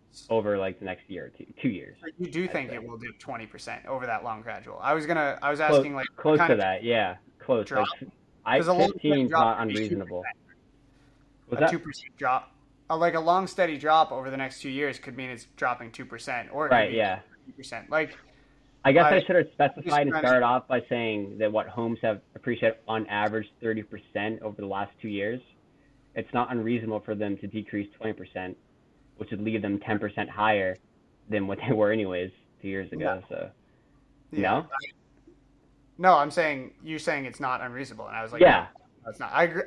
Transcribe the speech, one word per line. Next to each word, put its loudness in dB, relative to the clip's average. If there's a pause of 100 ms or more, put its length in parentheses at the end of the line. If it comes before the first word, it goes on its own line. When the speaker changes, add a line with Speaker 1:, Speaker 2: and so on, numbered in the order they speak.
(280)
Speaker 1:
over, 0
like, -4
the -14
next -10
year -10
or -16
two, -20 (140)
two 0
years. -10
Speaker 2:
But -14
you -8
do -4
Speaker 1:
I'd -8
Speaker 2:
think -6
Speaker 1:
say. -10
Speaker 2:
it -12
will -14
dip -16
twenty -10
percent -14
over -6
that -4
long -10
gradual? -12
I 2
was -2
gonna, 0
I 2
was -2
Speaker 1:
Close, 6
Speaker 2:
asking, 0
like, -6 (100)
Speaker 1:
close 4
Speaker 2:
kind 6
Speaker 1:
to 8
Speaker 2:
of 2
Speaker 1:
that, 0
yeah, 2 (220)
close. 0
Speaker 2:
drop? 0 (120)
Speaker 1:
Like, -14 (340)
I, 4
Speaker 2:
'Cause 2
a 4
long 4
Speaker 1:
fifteen's 2
Speaker 2:
drop 4
Speaker 1:
not -2
Speaker 2:
would -2
be -2
Speaker 1:
unreasonable. -4
Speaker 2:
two -
percent. -14 (880)
Speaker 1:
What's -4
Speaker 2:
A 4
Speaker 1:
that? 4
Speaker 2:
two -2
percent -14
drop, -2 (360)
a, 0
like, 2
a 2
long 2
steady 0
drop 4
over -6
the -6
next -6
two -8
years -2
could -14
mean -10
it's -14 (100)
dropping -2
two -14
percent, -8
or -2
it -2
could 6
Speaker 1:
Right, 4
Speaker 2:
be -2
Speaker 1:
yeah. 0 (240)
Speaker 2:
three -20
percent. -14
Like, -2 (680)
Speaker 1:
I 6
guess 8
I 6
Speaker 2:
I 8
Speaker 1:
should 2
have 6
specified 2
and -14
Speaker 2:
just 0
kinda 2
Speaker 1:
started 4
off 2
by 0
saying -2
that 2
what 0
homes -4
have 0 (160)
appreciated 0
on -2
average -2 (120)
thirty -2
percent -6
over -8
the -8
last -4
two -8
years, -4 (760)
it's -8
not 0
unreasonable -2
for -6
them -4
to -12
decrease -6
twenty -6
percent, -10 (600)
which -10
would -8
leave -2
them -2
ten -2
percent -6
higher 0 (520)
than -2
what -4
they 0
were 4
anyways -4 (280)
two -12
years -6
ago. -4
Speaker 2:
No. -20
Speaker 1:
So, -10 (840)
Speaker 2:
Yeah. -2
Speaker 1:
no? 0 (1300)
Speaker 2:
No, 8
I'm 2
saying, -2
you're -8
saying -2
it's -14
not -2
unreasonable, -10
and -10
I -6
was -10
like, 4
Speaker 1:
Yeah. 8 (380)
Speaker 2:
"No, -12
it's -16
not." -6
I 4
agree, -2